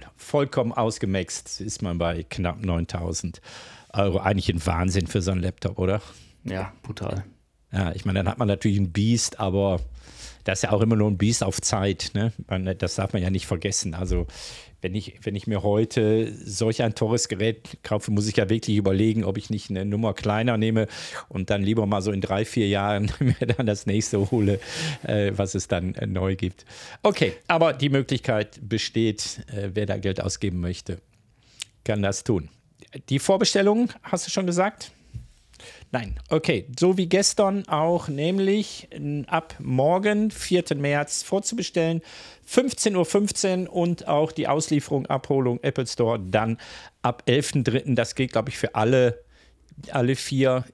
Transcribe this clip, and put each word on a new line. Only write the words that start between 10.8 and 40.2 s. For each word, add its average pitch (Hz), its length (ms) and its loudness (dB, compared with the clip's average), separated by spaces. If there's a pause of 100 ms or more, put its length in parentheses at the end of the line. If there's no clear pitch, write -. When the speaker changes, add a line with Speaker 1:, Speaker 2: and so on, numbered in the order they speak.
Speaker 1:
immer 110 160 4
nur 107 140 4
ein 95 80 0
Biest 107 260 2
auf 95 160 -2
Zeit, 101 540 0
ne? 101 180 0 (160)
Man, 92 300 -2
das - 180 -2
darf 98 160 0
man 98 100 0
ja 90 80 0
nicht 95 160 -2
vergessen. 92 480 -2
Also, 90 320 -2 (560)
wenn 92 120 -4
ich, - 280 -8
wenn 104 120 -4
ich 101 140 -6
mir 101 160 0
heute 110 680 2 (120)
solch 113 380 0
ein 113 120 0
teures 117 340 0
Gerät 110 540 -4
kaufe, 107 300 -2
muss 104 160 2
ich 104 80 -2
ja 104 120 4
wirklich 110 280 0
überlegen, 104 480 2
ob 98 140 -2
ich - 120 -10
nicht 107 200 -6
eine 95 140 -2
Nummer 104 300 0
kleiner 110 440 0
nehme 110 280 4 (420)
und 95 220 -6
dann 101 120 2
lieber 107 240 2
mal 101 160 2
so 104 100 0
in 98 80 0
drei, 98 240 0
vier 107 240 2
Jahren 101 460 2
<laughs> - 40 -12
mir 127 160 2 (220)
dann 123 100 -2
das 104 200 0
nächste 101 440 0
hole, 101 300 2 (420)
äh, 104 320 0
was 98 220 -2
es 92 100 -4
dann, 92 280 -2
äh, 113 120 -6
neu 95 300 0
gibt. - 300 -6 (360)
Okay, 180 300 2 (160)
aber 165 240 4
die 135 160 0
Möglichkeit 127 720 0
besteht, 110 840 -2
äh, 101 240 -6
wer 104 140 0
da 101 100 -2
Geld 98 240 -2
ausgeben 95 400 -2
möchte, 87 380 -6 (840)
kann 104 200 0
das 98 200 0
tun. 87 280 0 (580)
Die 135 100 2
Vorbestellung, 202 720 2 (140)
hast - 220 -4
du - 40 -10
schon 190 160 -2
gesagt? 180 460 -2 (1000)
Nein. 113 260 -4 (120)
Okay, 151 380 0 (120)
so 180 200 4
wie 180 100 -2
gestern 196 600 2
auch, 165 400 0
nämlich 190 800 0
n-, 147 360 -6
ab - 320 -4
morgen, 185 720 2